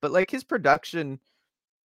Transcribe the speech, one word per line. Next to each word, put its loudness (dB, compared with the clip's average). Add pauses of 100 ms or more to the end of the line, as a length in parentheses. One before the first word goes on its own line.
But, -2
like, 2
his -8
production 0 (720)